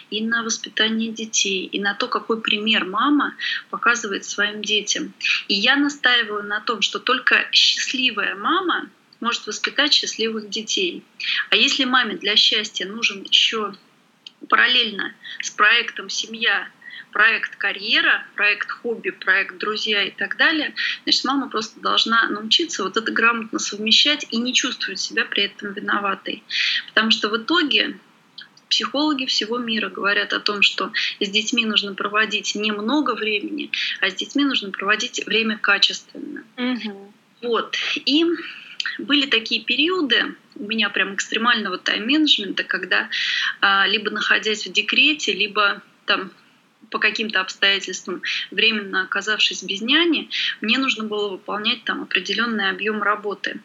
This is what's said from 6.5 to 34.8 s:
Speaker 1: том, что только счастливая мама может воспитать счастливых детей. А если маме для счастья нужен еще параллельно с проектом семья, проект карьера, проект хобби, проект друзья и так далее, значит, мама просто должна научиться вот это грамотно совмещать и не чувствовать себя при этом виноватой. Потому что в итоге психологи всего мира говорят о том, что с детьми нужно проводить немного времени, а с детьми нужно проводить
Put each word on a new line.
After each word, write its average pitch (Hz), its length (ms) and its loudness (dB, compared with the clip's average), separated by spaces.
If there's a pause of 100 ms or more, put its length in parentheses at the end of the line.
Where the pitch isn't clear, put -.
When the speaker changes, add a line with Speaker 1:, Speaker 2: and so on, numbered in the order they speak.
Speaker 1:
том, 214 220 -2
что - 160 0
только 247 540 2
счастливая 202 840 2
мама 269 560 0 (300)
может 233 260 -4
воспитать 220 480 0
счастливых 220 560 -2
детей. 196 540 -2 (460)
А - 60 6
если 269 280 4
маме 247 320 2
для 196 200 -2
счастья 214 500 2
нужен 202 360 -4
еще - 520 2 (760)
параллельно 226 680 2 (260)
с - 100 -8
проектом 220 580 2
семья, 220 600 -2 (440)
проект 214 440 2
карьера, 220 680 2 (120)
проект 202 340 2
хобби, 202 400 -4
проект 185 480 0
друзья 208 460 0
и 196 60 -2
так - 260 -4
далее, 285 380 2 (300)
значит, - 200 2
мама 262 240 0
просто 220 320 -6
должна 208 480 2
научиться 220 560 0
вот 190 120 -4
это 220 160 0
грамотно 226 460 2
совмещать 220 720 2
и 226 80 0
не 247 160 0
чувствовать 202 460 -2
себя 220 240 -2
при 202 200 -2
этом 202 280 -8
виноватой. 202 720 -4 (460)
Потому 220 220 2
что 214 180 2
в 214 80 2
итоге 226 600 0 (720)
психологи 262 580 0
всего 226 320 -2
мира 220 300 -2
говорят 196 440 -2
о 208 80 -2
том, 202 220 0
что 190 300 0 (280)
с 202 80 -2
детьми 220 380 -2
нужно 202 280 -2
проводить 208 600 -2
немного 214 600 0
времени, 208 540 -4 (300)
а 190 100 2
с 190 40 -8
детьми 277 300 0
нужно 226 260 0
проводить 214 560 -2